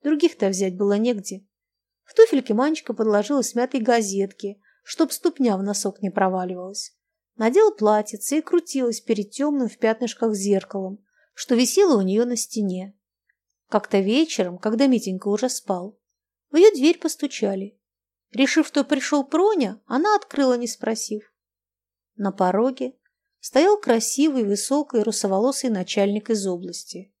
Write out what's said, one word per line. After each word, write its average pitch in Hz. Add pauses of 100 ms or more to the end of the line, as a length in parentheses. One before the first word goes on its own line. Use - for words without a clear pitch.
Других-то 294
взять 190
было 202
негде. 208 (600)
В -
туфельке 269
Манечка 269
подложила 220
смятой 247
газетки, 202 (240)
чтоб -
ступня 247
в 190
носок 202
не 190
проваливалась. 185 (400)
Надела 320
платьице 214
и 311
крутилась 269
перед 208
темным 277
в -
пятнышках 226
зеркалом, 196 (300)
что -
висело 262
у 196
нее 202
на 240
стене. 196 (720)
Как-то 208
вечером, 196
когда 226
Митенька 202
уже 214
спал, 190 (500)
в 285
ее 403
дверь 302
постучали. 202 (540)
Решив, 269
что 277
пришел 285
Проня, 320
она 359
открыла, 269
не 240
спросив. 220 (840)
На 202
пороге 220 (460)
стоял 392
красивый, 262
высокий, 233
русоволосый 214
начальник 202
из 202
области. 180